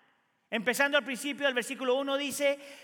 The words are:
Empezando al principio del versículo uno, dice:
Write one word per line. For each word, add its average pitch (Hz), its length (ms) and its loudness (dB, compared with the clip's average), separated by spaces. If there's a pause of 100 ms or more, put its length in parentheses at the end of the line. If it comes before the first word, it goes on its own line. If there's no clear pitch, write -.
(480)
Empezando 247 480 2
al 269 60 4
principio 269 420 -4
del 269 80 2
versículo 247 420 0
uno, 277 220 0
dice: 285 420 0 (240)